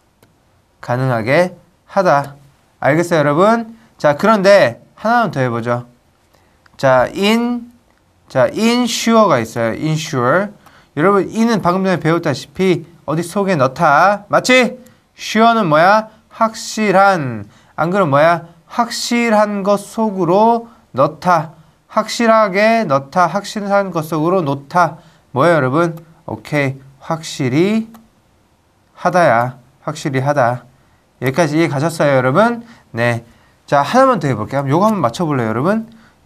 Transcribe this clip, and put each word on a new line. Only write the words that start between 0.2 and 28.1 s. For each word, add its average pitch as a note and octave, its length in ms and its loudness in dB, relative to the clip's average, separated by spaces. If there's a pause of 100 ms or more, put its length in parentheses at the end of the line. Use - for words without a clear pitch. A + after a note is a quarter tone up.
가능하게 C3 760 0 (300)
하다. D3 480 0 (460)
알겠어요, E3 400 0
여러분? G3 580 0 (180)
자, D3 200 0
그런데 G3 640 2 (140)
하나만 A3+ 340 -2
더 C#3+ 80 -6
해보죠. A#2+ 480 -4 (920)
자, C3 380 4
in, A#3 560 -2 (580)
자, B2+ 240 2
insure가 A3+ 840 2
있어요. A2+ 360 -4
insure. D#3 720 -2 (480)
여러분, F#3+ 360 0
in은 A3+ 300 0
방금 F#3 220 0
전에 F#3 160 0
배웠다시피 E3 840 -2 (200)
어디 E3+ 160 -4
속에 F#3+ 320 -2
넣다. D#3+ 760 2
맞지? - 520 2 (360)
sure는 A3+ 520 0
뭐야? F#3+ 400 4 (220)
확실한. F#3+ 1200 0 (280)
안 E3 140 -2
그럼 F#3 200 0
뭐야? D#3+ 380 2 (180)
확실한 A3+ 960 -2
것 G3+ 160 0
속으로 G#3+ 880 0 (220)
넣다. D#3 640 0 (340)
확실하게 A3 1000 0
넣다. D3 440 0
확실한 G3+ 640 -4
것 E3 100 -4
속으로 E3+ 400 -2
놓다. D#3 560 -2 (320)
뭐야, D#3 240 2
여러분? D#3 420 0 (300)
오케이. C3+ 540 -6 (180)
확실히 E3 920 -4 (1040)